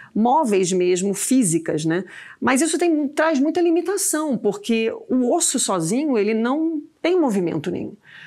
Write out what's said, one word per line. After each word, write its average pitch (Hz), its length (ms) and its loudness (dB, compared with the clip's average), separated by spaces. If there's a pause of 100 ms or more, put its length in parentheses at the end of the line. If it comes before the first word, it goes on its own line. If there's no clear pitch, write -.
(140)
móveis 214 580 2
mesmo, 185 420 0
físicas, 165 720 0
né? 165 180 0 (380)
Mas 247 180 2
isso 330 180 0
tem, 302 300 0
traz 311 320 0
muita 311 220 0
limitação, 339 720 0
porque 226 560 -2 (160)
o 254 240 0
osso 320 280 0
sozinho, 226 580 0
ele 208 160 2
não 294 480 0 (220)
tem 359 160 2
movimento 185 500 0
nenhum. - 240 -6 (340)